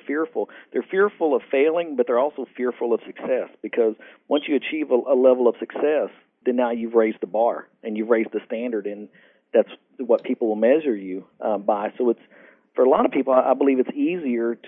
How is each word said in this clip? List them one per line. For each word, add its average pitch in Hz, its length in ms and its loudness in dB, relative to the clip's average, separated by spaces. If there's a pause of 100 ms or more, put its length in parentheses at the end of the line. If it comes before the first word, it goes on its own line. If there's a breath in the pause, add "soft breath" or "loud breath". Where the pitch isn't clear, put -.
fearful. 147 440 -6 (220 loud breath)
They're 120 120 -4
fearful 190 520 0
of 113 140 0
failing, 160 460 0
but 123 100 2
they're 120 140 0
also 139 260 -2 (100)
fearful 123 380 -2
of 107 140 2
success, - 420 -4 (140)
because 110 320 0 (320 loud breath)
once 147 200 0
you 156 80 0
achieve 139 360 -4
a, 131 40 4
a 127 200 2
level 127 320 4
of 113 120 2
success, 143 500 -2 (360)
then 123 120 0
now 123 140 0
you've 117 220 -4
raised 110 280 2
the 107 60 -6
bar 104 400 -2 (140)
and 107 160 -8
you've 110 120 -2
raised 113 240 2
the 107 120 -4
standard, 113 400 -6
and 104 240 -10 (420 soft breath)
that's 110 180 4 (280)
what 120 260 2
people 123 240 -2
will 107 80 0
measure 127 400 2
you, 95 300 -8 (160)
uh, 117 160 -2
by. 104 400 -2
So 123 140 2
it's, - 80 -4 (560 soft breath)
for 131 80 2
a 127 60 6
lot 196 180 4
of 254 40 -14
people, 135 220 0
I, 127 180 4
I - 40 2
believe 139 240 2
it's - 160 -2
easier 135 720 -4